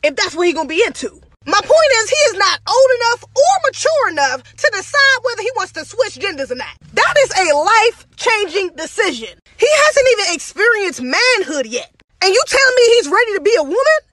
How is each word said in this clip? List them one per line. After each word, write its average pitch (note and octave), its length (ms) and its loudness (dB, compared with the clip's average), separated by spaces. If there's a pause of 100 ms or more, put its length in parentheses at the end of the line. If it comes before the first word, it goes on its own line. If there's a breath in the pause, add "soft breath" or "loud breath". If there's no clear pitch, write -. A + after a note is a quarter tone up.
if D4 120 0
that's F#4 200 -4
what F4 100 0
he F4 60 2
gonna D#4 160 -6
be D#4+ 160 -2
into. - 360 -10 (240)
My F4+ 160 0
point D5+ 320 4 (100)
is, G#4 80 -4
he - 60 0 (140)
is G4 40 -8
not F#4+ 340 -2
old C5 220 4 (100)
enough A#4+ 240 -2
or D5+ 280 2 (140)
mature C5+ 440 0
enough C4+ 320 -2 (140)
to - 160 0
decide C5+ 500 0
whether A#4 200 -6
he G#4+ 140 -4
wants F#4 160 -6
to D#4+ 120 -12
switch G#4 340 -6
genders C#4+ 320 -8
or B3 60 -8
not. D#3 180 -12 (200)
That - 240 0
is C5+ 120 2 (200)
a C#4+ 60 4
life-changing G#4 1200 0
decision. D#4 600 -6 (180)
He A#4+ 120 2 (180)
hasn't C5+ 260 4
even G4 220 -2
experienced G4+ 680 -2
manhood D#4+ 640 -2
yet. A3+ 240 -10 (320)
And F#4+ 100 2
you A#4+ 140 2
telling B4+ 300 2
me A#4 200 6
he's F4+ 120 0
ready G#4+ 260 0
to F#4+ 80 -4
be G4+ 160 2
a D#4 40 0
woman? C5+ 380 0 (120)